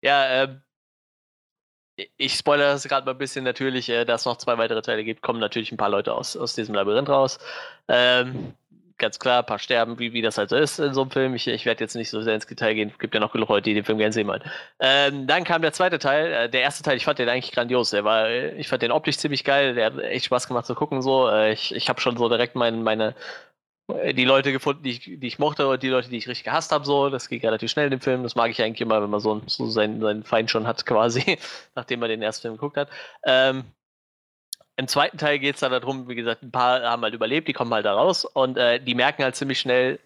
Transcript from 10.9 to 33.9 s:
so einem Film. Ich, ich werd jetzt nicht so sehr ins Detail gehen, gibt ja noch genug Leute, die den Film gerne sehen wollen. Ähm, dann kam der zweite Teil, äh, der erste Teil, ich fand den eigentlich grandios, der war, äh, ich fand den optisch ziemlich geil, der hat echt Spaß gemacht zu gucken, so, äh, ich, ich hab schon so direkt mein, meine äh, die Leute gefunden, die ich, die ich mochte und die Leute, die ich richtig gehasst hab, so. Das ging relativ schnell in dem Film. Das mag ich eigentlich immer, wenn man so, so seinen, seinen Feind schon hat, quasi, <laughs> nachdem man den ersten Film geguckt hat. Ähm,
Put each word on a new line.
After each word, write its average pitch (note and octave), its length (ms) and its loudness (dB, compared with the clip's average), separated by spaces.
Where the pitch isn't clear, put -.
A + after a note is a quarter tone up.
so C3+ 80 2
einem C3 100 -2
Film. C3 240 0
Ich, A#2+ 140 -4
ich A2+ 160 -4
werd A2+ 160 0
jetzt A2 140 -6
nicht A2+ 140 -6
so G#2+ 120 -6
sehr A2 140 0
ins G#2+ 120 -6
Detail G#2+ 280 -2
gehen, G#2+ 220 -2
gibt - 160 -6
ja A2 60 2
noch G#2+ 140 -2
genug A2 160 0
Leute, G2+ 140 4
die G#2+ 100 0
den G#2 100 0
Film A2 140 0
gerne G#2+ 160 2
sehen A2 140 0
wollen. F#2+ 140 -4
Ähm, C#3 480 2
dann E3+ 160 4
kam E3 180 0
der D#3 120 2
zweite F3+ 260 2
Teil, D3+ 320 2
äh, A#2+ 180 0
der B2+ 120 0
erste C#3 200 0
Teil, C#3+ 140 2
ich A#2+ 80 -4
fand D3+ 160 0
den B2 80 2
eigentlich B2+ 240 -2
grandios, A#2+ 380 2
der G#2 160 2
war, A2 240 4
äh, B2 220 -2
ich D3 180 -10
fand B2+ 120 0
den A#2 120 2
optisch D3+ 240 0
ziemlich C#3+ 260 -4
geil, C#3 320 4
der A2+ 120 2
hat - 120 -4
echt - 280 -4
Spaß B2 200 0
gemacht A#2+ 180 -2
zu A#2+ 100 -4
gucken, C#3+ 260 -2
so, C3 260 4
äh, G#2+ 240 4
ich, - 240 -4
ich - 140 -4
hab B2 100 0
schon A#2+ 160 0
so A#2 140 2
direkt A#2+ 260 0
mein, A#2 280 0
meine A2 320 0
äh, - 240 -2
die B2+ 120 2
Leute C3+ 260 4
gefunden, C#3 320 -2
die C3+ 80 -4
ich, A#2+ 120 -8
die D#3 240 -12
ich - 120 -10
mochte D3 280 0
und C3 160 0
die C3 60 0
Leute, B2 200 0
die A#2+ 80 -8
ich G#2+ 100 -8
richtig B2 180 -10
gehasst D#3 260 -2
hab, D3 140 0
so. C#3 240 2
Das C3+ 200 -6
ging B2 120 -6
relativ A2+ 300 0
schnell D3 140 0
in C#3 60 0
dem C3 100 -4
Film. B2+ 220 0
Das A#2 120 -6
mag A#2 160 2
ich A2+ 100 -4
eigentlich A2 200 -2
immer, A2 200 2
wenn G#2 80 -4
man G#2 100 0
so, G#2+ 280 -2
so - 220 -4
seinen, A2 320 0
seinen G#2+ 220 -2
Feind A2+ 280 0
schon A2 160 0
hat, - 180 -4
quasi, A#2+ 520 2
<laughs> - 200 -18
nachdem A#2+ 240 -6
man A#2 100 -2
den A2 120 -4
ersten G#2+ 220 -4
Film A2+ 120 -6
geguckt C#3+ 220 -6
hat. C#3+ 120 -4
Ähm, C3 380 4